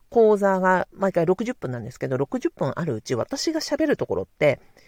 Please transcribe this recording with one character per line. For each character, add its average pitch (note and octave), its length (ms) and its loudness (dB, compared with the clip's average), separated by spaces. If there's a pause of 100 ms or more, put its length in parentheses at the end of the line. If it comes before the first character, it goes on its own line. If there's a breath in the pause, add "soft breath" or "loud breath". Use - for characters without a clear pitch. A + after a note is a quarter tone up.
講 G#3+ 280 6
座 G3 240 2
が F#3 320 2
毎 G3 180 -2
回 E3+ 140 2
六 F#3 180 2
十 A#3+ 100 -4
分 - 160 -8
な B2 100 -6
ん A2 40 -10
で A#2 80 -10
す - 80 -20
け C#3 80 -4
ど、 C3 80 -2
六 C#3 240 -4
十 E4+ 100 -2
分 - 240 -4
あ F3 120 -6
る C#3+ 100 -2
う A2 60 -8
ち - 140 -4
私 F3+ 360 -4
が D#4 80 -4
喋 D4+ 280 -2
る C4+ 100 0
と - 80 -6
こ - 100 -4
ろ F2 80 -2
っ - 20 -8
て、 - 360 0 (260 soft breath)